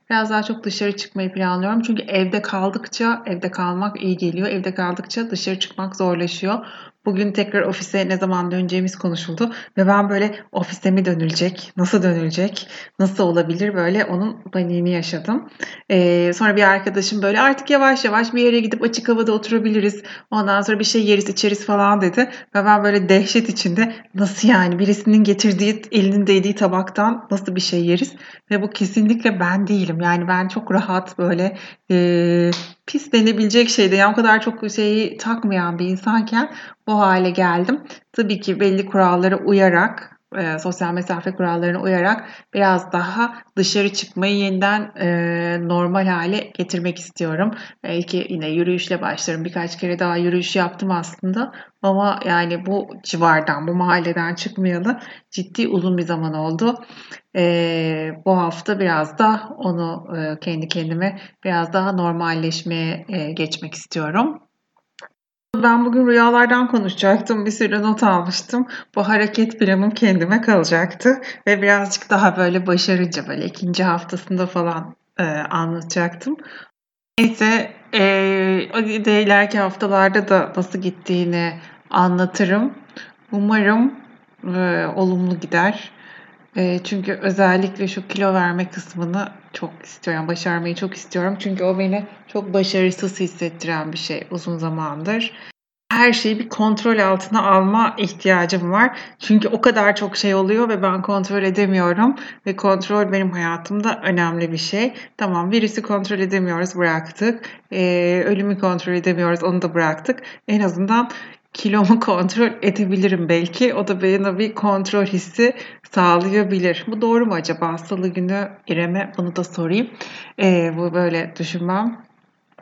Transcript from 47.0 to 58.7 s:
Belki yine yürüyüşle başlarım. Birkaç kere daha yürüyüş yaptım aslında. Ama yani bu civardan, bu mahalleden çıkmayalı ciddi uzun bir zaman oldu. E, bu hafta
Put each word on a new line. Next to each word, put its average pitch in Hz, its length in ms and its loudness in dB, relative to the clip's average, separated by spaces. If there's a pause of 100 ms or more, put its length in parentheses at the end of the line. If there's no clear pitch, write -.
Belki 170 480 -4
yine 156 180 -6
yürüyüşle 175 540 -2
başlarım. 160 420 -6
Birkaç 170 340 -8
kere 175 200 -4
daha 175 180 -2
yürüyüş 175 400 -2
yaptım 185 340 -2
aslında. 185 600 -4 (300)
Ama 196 420 0
yani 175 420 -2
bu 196 220 -2 (140)
civardan, 156 640 0
bu 175 60 -2
mahalleden 175 600 0
çıkmayalı 190 640 -2 (300)
ciddi 190 380 -4
uzun 185 300 0
bir 175 40 0
zaman 160 320 -2
oldu. 165 500 -2 (520)
E, 165 760 0 (120)
bu 190 140 4
hafta 175 420 -2